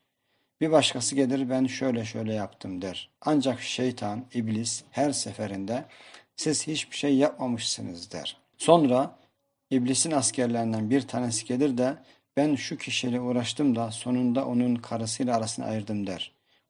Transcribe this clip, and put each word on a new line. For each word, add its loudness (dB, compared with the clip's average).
Bir 2
başkası 4
gelir, 2
'Ben 2
şöyle -2
şöyle -4
yaptım.' -6
der. -8
Ancak 2
şeytan, -4
iblis -2
her 0
seferinde -4
'Siz -2
hiçbir -6
şey 2
yapmamışsınız.' -2
der. -10
Sonra 6
iblisin 2
askerlerinden 0
bir 4
tanesi -4
gelir 0
de, 0
'Ben 4
şu -4
kişiyle -2
uğraştım 0
da -2
sonunda 0
onun 2
karısıyla -2
arasını -4
ayırdım.' -4
der. -8